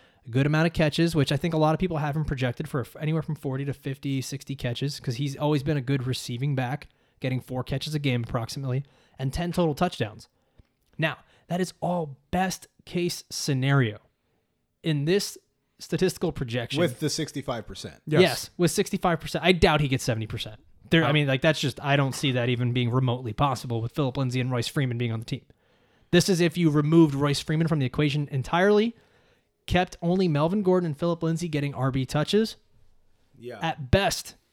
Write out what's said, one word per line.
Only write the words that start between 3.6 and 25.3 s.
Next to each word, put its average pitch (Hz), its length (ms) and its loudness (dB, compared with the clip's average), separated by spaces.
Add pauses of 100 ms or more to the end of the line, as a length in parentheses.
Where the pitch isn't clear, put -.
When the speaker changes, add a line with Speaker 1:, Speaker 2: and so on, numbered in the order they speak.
Speaker 1:
to 139 80 -4
fifty, 135 480 -4
sixty 139 360 -8
catches, 131 420 -4
'cause 123 160 -4
he's 139 220 -4
always 147 260 0
been 151 140 0
a 139 40 -2
good 131 260 -2
receiving 131 480 -4
back, 127 340 -4 (320)
getting 127 180 -2
four 127 240 -6
catches 147 320 -6
a 151 40 -2
game 127 280 0
approximately, 131 560 -4 (360)
and 135 120 -2
ten 175 200 -4
total 160 240 2
touchdowns. - 520 -4 (680)
Now, 151 200 -2 (300)
that 180 140 -2
is 180 200 -4
all 165 360 -4 (140)
best 185 360 -2 (180)
case 175 440 -4
scenario 131 680 2 (840)
in 151 240 0
this 190 320 0 (420)
statistical 170 520 -2
projection. 123 480 -4
Speaker 2:
With 151 200 0
the 151 100 -2
sixty-five 135 580 -6
percent. - 280 -14 (120)
Speaker 3:
Yes. 151 140 4
Speaker 1:
Yes, 147 360 2
with 175 140 2
sixty-five 185 480 0
percent. - 260 -6
I 180 60 6
doubt 160 300 4
he 147 60 2
gets 139 160 0
seventy 110 240 -2
percent. 110 320 -10 (300)
There, 160 160 6
I 123 40 4
Speaker 3:
Oh. 147 40 4
Speaker 1:
mean, 147 140 4
like, 135 140 2
that's 156 180 4
just, 131 240 -2
I 139 120 4
don't 139 180 2
see 135 200 0
that 123 160 0
even 123 220 0
being 120 200 2
remotely 123 420 0
possible 123 480 -2
with 117 120 -6
Phillip 135 240 -2
Lindsay 131 220 -2
and 127 120 -2
Royce 120 160 -2
Freeman 127 320 -2
being 120 120 -2
on 113 80 -4
the 113 60 -10
team. - 180 -8 (680)